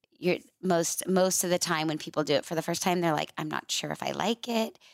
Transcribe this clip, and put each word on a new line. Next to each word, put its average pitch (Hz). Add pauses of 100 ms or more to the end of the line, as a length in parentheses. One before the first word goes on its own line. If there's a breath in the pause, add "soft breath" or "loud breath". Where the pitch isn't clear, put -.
(180)
You're, 170 (240)
most, 170
most 185
of 180
the 175
time 160
when 151
people -
do 143
it -
for -
the 160
first 170
time, 180
they're 170
like, 151
"I'm 156
not -
sure -
if -
I 71
like 196
it. 226 (140 soft breath)